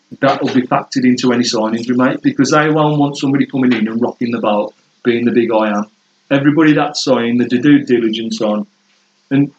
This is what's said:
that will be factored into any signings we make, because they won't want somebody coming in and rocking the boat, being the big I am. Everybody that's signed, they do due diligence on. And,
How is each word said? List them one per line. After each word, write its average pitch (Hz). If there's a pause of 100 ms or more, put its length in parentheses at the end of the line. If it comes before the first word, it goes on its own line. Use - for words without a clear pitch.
(220)
that 139
will 120
be 127
factored -
into 123
any 120
signings 117
we 123
make, 127
because 135
they 156
won't 151
want 143
somebody 135
coming 127
in 107
and 117
rocking 117
the 113
boat, 104 (300)
being 117
the 110
big 113
I 110 (100)
am. 104 (460)
Everybody 147
that's 143
signed, 120
they 117
do 120
due 143
diligence 113
on. 107 (600)
And, 139